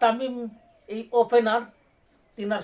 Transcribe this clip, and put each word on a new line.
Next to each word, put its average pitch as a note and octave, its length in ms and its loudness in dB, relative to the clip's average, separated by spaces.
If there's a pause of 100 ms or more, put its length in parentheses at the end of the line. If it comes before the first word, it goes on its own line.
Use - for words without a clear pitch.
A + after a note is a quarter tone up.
তামিম B3 340 0 (540)
এই G#3+ 120 -10 (200)
ওপেনার, A#3 400 2 (760)
তিনার G#3 260 -4